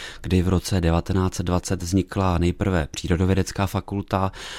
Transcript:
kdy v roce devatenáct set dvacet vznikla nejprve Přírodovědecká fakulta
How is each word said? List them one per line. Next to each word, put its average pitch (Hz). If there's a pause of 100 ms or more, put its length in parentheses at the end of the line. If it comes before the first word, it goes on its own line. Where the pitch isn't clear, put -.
(220)
kdy 90
v 87
roce 92
devatenáct 87
set 90
dvacet 90
vznikla 92
nejprve 87
Přírodovědecká 92
fakulta 95 (280)